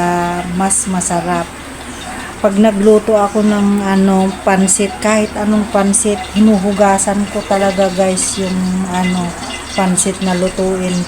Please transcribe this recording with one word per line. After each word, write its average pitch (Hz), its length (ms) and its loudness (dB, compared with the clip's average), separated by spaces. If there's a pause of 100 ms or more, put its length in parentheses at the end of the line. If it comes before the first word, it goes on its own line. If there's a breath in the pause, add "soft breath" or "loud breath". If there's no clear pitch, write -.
(540)
mas 190 320 0
masarap. 175 640 -2 (960 loud breath)
Pag 196 160 2
nagluto 214 560 4
ako 202 240 2
ng, 202 400 2
ano, 190 480 2 (160)
pansit, 190 560 2
kahit 214 320 0
anong 208 400 0
pansit, 202 480 0 (160)
hinuhugasan 202 960 2
ko 208 160 -4
talaga, 196 480 2
guys, 190 400 0
yung, 185 220 -2 (340)
ano, 180 320 0 (480)
pansit 185 480 0
na 185 160 0
lutuin 185 560 -2 (140)